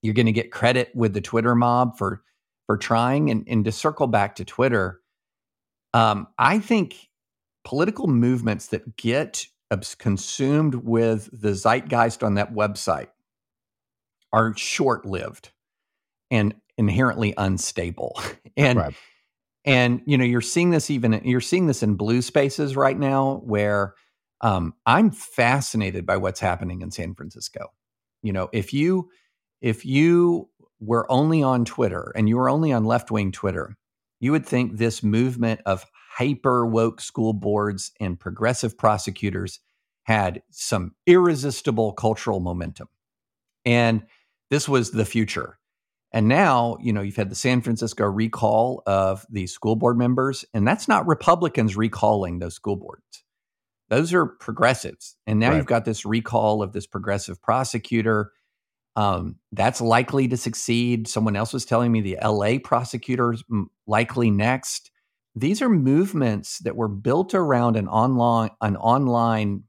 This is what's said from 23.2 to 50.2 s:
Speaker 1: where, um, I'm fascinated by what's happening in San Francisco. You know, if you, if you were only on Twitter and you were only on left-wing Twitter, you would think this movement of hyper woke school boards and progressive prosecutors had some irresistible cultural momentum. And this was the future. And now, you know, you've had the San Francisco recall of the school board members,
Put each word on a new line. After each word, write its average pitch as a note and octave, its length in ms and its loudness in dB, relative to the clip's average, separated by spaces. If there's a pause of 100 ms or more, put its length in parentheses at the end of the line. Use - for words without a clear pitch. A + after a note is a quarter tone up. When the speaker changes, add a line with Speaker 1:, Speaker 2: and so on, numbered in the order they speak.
Speaker 1:
where, G#2 520 0 (460)
um, F#2 340 -2 (100)
I'm F3+ 240 6
fascinated A2+ 960 -2
by G2 120 0
what's F#2+ 220 -4
happening F2+ 440 -4
in - 80 -12
San F2 240 -8
Francisco. - 580 -16 (480)
You G#2+ 100 -4
know, F#2+ 220 -4
if G#2 200 -4
you, F3 360 0 (500)
if A#2 280 -4
you E3+ 600 4 (300)
were A#2 320 -2
only D3+ 300 4
on B2+ 240 2
Twitter F#2+ 500 -4
and G#2+ 140 2
you A2+ 80 2
were B2+ 120 2
only D3+ 220 0
on A2+ 140 0
left-wing A2 460 -2
Twitter, F2+ 440 -6 (440)
you B2 140 0
would D#3 120 0
think B2 320 -2
this A2+ 240 -2
movement A#2 640 0
of F#2+ 180 -2 (280)
hyper B2 520 0
woke A2+ 380 0
school A2+ 320 -2
boards G#2 680 -4
and F2+ 200 -6
progressive A2 580 -4
prosecutors G2+ 840 -2 (420)
had G2+ 480 0
some - 420 -6 (140)
irresistible C#3+ 840 2
cultural A2 460 -2
momentum. F2 480 -8 (800)
And A#2 400 2 (460)
this C#3+ 180 -2
was B2 220 2
the G#2+ 140 0
future. G2+ 520 -4 (580)
And A2 120 4
now, B2+ 520 4
you A#2+ 140 -2
know, G2+ 80 -2
you've G2 140 -8
had G2 160 -2
the - 40 -10
San B2+ 260 0
Francisco A2+ 440 -2
recall A2 800 0
of G2 460 0
the G2 160 -4
school - 280 -2
board A#2+ 220 2
members, B2+ 560 0